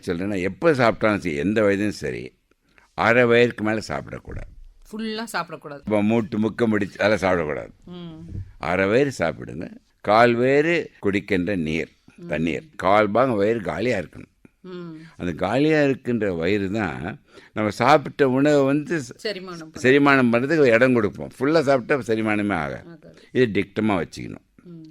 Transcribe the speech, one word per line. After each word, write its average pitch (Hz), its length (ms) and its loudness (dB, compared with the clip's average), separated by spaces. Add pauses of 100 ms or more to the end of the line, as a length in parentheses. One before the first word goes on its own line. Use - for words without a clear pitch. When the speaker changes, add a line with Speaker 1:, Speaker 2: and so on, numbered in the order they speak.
Speaker 1:
சொல்றேன்னா, 95 360 -4
எப்போ 98 320 0
சாப்பிட்டாலும் 113 440 2
சரி, 78 180 -4
எந்த 104 280 0
வயதும் 101 280 0
சரி, 64 400 -10 (640)
அரை 117 300 4
வயிறுக்கு 117 380 2
மேல 107 260 -4
சாப்பிடக்கூடாது. 57 640 -10 (420)
Speaker 2:
ஃபுல்லா 220 320 -8 (100)
சாப்பிடக்கூடாது. 160 440 -10
Speaker 1:
இப்போ 104 260 -2
மூட்டு 110 360 0
முக்க 110 280 0
முடிச்சு 101 360 -2
அதெல்லாம் 107 140 2
சாப்பிடக்கூடாது. 78 520 -2 (160)
Speaker 2:
ம். 175 320 -16 (400)
Speaker 1:
அரை 92 300 -2
வயிறு 131 320 2
சாப்பிடுங்க. 64 580 -6 (240)
கால் 117 320 6
வயிறு 143 580 0 (100)
குடிக்கின்ற 98 540 -2
நீர், 78 360 -2 (240)
Speaker 2:
ம். 175 120 -18
Speaker 1:
தண்ணீர், 80 480 -4
கால் 101 360 2
பாகம் 120 240 2
வயிறு 107 260 0
காலியா 95 380 -4
இருக்கணும். - 280 -14 (340)
Speaker 2:
ம். 180 300 -14 (260)
Speaker 1:
அந்த 87 140 -6
காலியா 135 520 0
இருக்கின்ற 120 500 -2
வயிறு 92 380 -2
தான் 87 480 -6 (340)
நம்ம 107 180 -2
சாப்பிட்ட 135 580 4
உணவை 139 360 4
வந்து 151 340 -2
ச-, 123 260 -14
Speaker 2:
செரிமானம் 185 460 -12
பண்ண- - 100 -16
Speaker 1:
செரிமானம் 139 440 6
பண்றதுக்கு 135 380 4
இடம் 123 300 6
கொடுப்போம். 76 360 0 (100)
ஃபுல்லா 156 220 2
சாப்பிட்டா 127 520 0
செரிமானமே 104 400 0
ஆகாது. 71 340 -6
Speaker 2:
ஆகாது. - 280 -20 (160)
Speaker 1:
இது 110 300 2
திட்டமா 107 220 -4
வச்சுக்கணும். 78 800 -6
Speaker 2:
ம். 170 280 -20